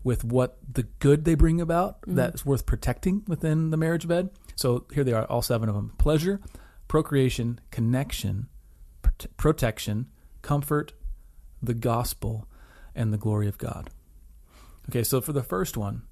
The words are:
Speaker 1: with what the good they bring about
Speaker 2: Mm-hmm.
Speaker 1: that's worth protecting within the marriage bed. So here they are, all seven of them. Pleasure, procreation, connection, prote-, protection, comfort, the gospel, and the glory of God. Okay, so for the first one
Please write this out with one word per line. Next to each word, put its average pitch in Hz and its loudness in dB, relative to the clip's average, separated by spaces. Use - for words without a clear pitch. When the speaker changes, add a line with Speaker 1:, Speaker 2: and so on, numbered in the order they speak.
Speaker 1:
with 120 0
what 127 0
the 120 -2
good 147 6
they 165 4
bring 165 6
about 170 0
Speaker 2:
Mm-hmm. 180 -4
Speaker 1:
that's - 0
worth 135 0
protecting - 0
within 160 0
the 156 0
marriage 160 0
bed. 180 0
So 123 0
here 139 2
they 123 2
are, 110 2
all 120 -2
seven 113 0
of 104 0
them. 104 -4
Pleasure, 160 4
procreation, 123 0
connection, 117 -2
prote-, - 2
protection, 120 0
comfort, 147 -2
the 123 -2
gospel, 113 -2
and 110 0
the 107 0
glory 104 0
of 101 -4
God. - -8
Okay, 120 0
so 131 2
for 151 -4
the 135 0
first 185 -4
one 110 -4